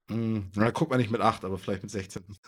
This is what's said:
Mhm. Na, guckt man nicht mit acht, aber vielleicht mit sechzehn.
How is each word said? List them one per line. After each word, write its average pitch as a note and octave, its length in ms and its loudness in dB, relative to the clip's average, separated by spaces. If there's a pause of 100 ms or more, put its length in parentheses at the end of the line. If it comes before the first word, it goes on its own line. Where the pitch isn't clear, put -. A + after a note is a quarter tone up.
(100)
Mhm. A2 440 -2
Na, G#2+ 160 4
guckt C3 200 0
man B2+ 80 4
nicht A2+ 120 2
mit A2+ 100 0
acht, G#2+ 240 4
aber F#2 140 -4
vielleicht F#2+ 240 -4
mit G#2 100 -12
sechzehn. F#2+ 320 -8 (240)